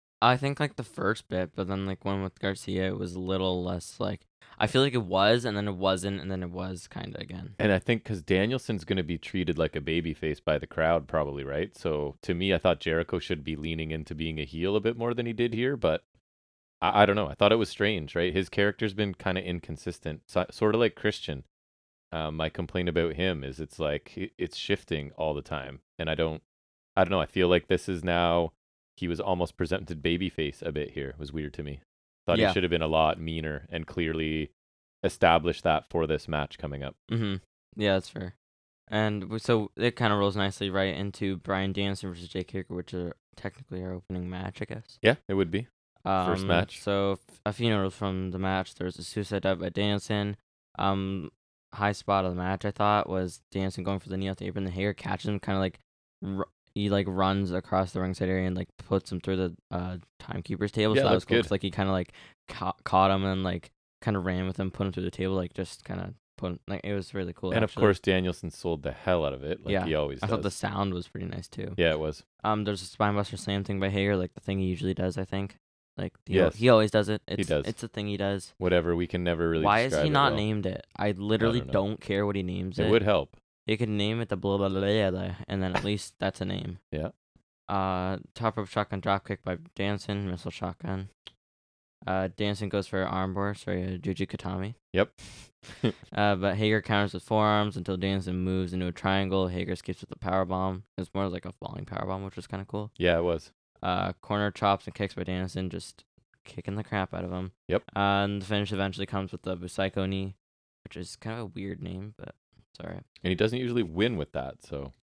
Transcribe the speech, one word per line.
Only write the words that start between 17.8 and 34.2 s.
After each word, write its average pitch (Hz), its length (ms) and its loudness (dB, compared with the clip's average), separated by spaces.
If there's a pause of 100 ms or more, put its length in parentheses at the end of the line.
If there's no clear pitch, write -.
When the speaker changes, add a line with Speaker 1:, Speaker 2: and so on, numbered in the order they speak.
Speaker 2:
right? 87 180 2
His 92 160 0
character's 104 460 0
been 101 200 -2
kinda 92 280 -2
inconsistent, 85 840 -8
so, 92 240 0
sorta 107 260 2
like 117 180 4
Christian. - 500 -4 (680)
Um, 78 260 -4
my 80 120 0
complaint 87 400 -2
about 82 260 2
him 82 280 0
is 67 160 -8
it's 78 200 -10
like, 73 380 -2
i-, 95 200 -6
it's 87 200 -6
shifting 78 560 -4
all 78 220 -2
the 73 80 -4
time, 67 380 -10 (180)
and 80 100 -2
I 78 60 0
don't, 80 280 -2 (540)
I 95 80 8
don't 87 60 -2
know, 92 100 4
I 73 60 -2
feel 90 220 4
like 90 180 6
this 92 220 2
is 87 140 -4
now, 85 500 2 (440)
he 95 100 -4
was 85 140 -2
almost 87 360 0
presented 82 460 -4
babyface 85 600 -2
a 82 80 -4
bit 73 200 -4
here. 69 200 -6
It 76 80 -16
was 71 140 -10
weird 73 220 -6
to 82 80 -8
me. 71 180 -10 (460)
Thought 87 120 6
he 110 40 6
Speaker 1:
Yeah. 98 100 6
Speaker 2:
should 92 100 4
have 85 80 2
been 82 120 4
a 78 40 2
lot 80 320 4
meaner 78 500 -6
and 82 180 -8
clearly 80 640 -2 (520)